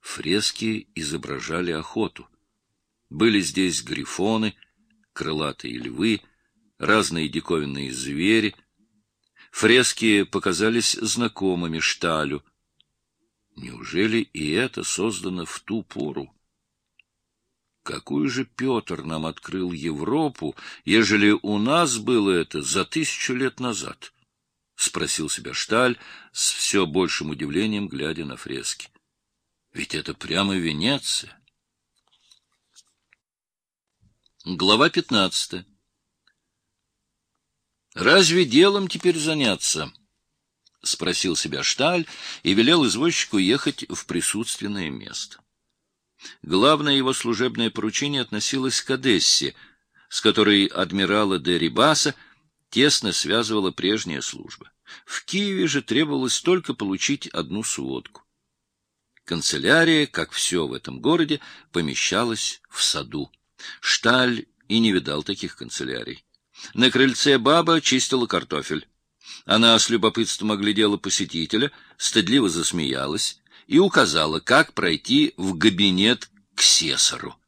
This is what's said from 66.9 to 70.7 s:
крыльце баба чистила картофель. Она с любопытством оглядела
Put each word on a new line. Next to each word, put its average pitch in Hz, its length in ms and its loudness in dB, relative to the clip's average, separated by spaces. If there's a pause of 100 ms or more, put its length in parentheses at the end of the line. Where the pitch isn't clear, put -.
крыльце 131 480 4
баба 160 420 4
чистила 127 460 0
картофель. 78 640 -4 (560)
Она 113 340 6
с - 100 2
любопытством 107 640 0
оглядела 104 440 2